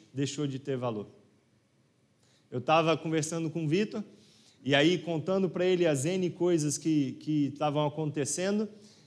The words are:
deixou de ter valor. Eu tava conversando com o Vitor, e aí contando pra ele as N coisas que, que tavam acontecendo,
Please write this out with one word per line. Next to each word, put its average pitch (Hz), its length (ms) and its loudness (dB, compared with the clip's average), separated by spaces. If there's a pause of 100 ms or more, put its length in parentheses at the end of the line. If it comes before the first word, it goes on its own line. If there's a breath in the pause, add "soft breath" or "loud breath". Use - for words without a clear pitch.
(120)
deixou 143 340 -2
de 131 120 -6
ter 135 180 -4
valor. 110 320 -4 (1400 soft breath)
Eu 127 100 -4
tava 160 380 4
conversando 160 500 -2
com 160 160 -4
o 147 40 -2
Vitor, 214 360 0 (580 soft breath)
e 135 120 2
aí 160 240 6
contando 175 500 -2
pra 180 160 -2
ele 180 220 4
as 139 180 2
N 180 240 0
coisas 160 480 0
que, 147 360 0
que 147 440 -2
tavam 151 300 0
acontecendo, 156 840 -2 (380 loud breath)